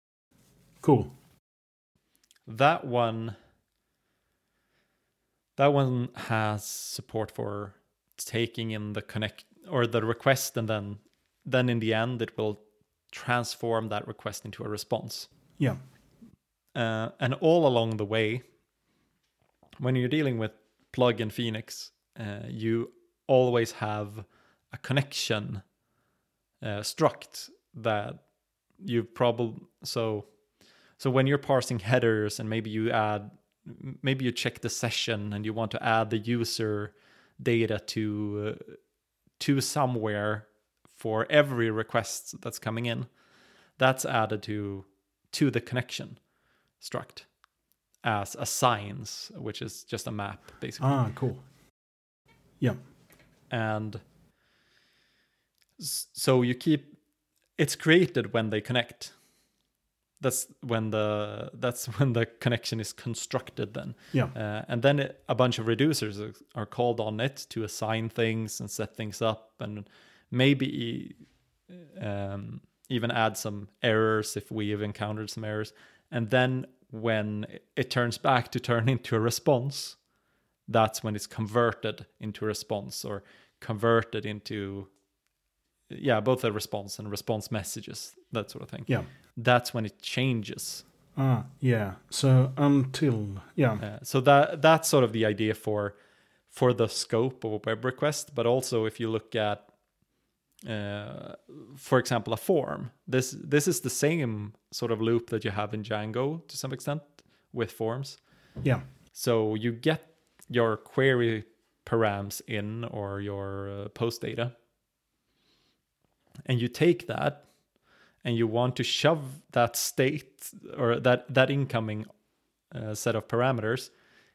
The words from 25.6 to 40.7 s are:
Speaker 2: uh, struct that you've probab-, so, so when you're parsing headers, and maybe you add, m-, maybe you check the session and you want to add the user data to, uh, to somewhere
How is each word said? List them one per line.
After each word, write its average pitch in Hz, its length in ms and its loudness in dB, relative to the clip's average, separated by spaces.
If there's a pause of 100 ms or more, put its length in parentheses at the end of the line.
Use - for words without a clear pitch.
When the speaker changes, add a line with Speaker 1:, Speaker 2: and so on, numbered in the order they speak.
Speaker 2:
uh, 107 180 -4
struct - 720 -2 (240)
that 110 440 -2 (640)
you've 117 300 -2
probab-, 120 460 0 (220)
so, 110 440 -4 (720)
so 135 120 0
when 131 160 4
you're 139 120 4
parsing 127 400 0
headers, 110 600 2
and 110 100 -6
maybe 110 200 -4
you 110 220 -2
add, 107 400 0 (360)
m-, - 360 -14
maybe 135 240 0
you 120 40 2
check - 300 -4
the 120 80 -4
session 107 640 -4
and 104 120 -6
you 110 100 -4
want 113 160 -2
to - 120 -4
add 113 280 2
the 113 80 0
user 110 760 -2 (480)
data 113 360 2
to, 104 840 -4
uh, - 140 -18 (640)
to 139 200 2
somewhere 107 840 0 (480)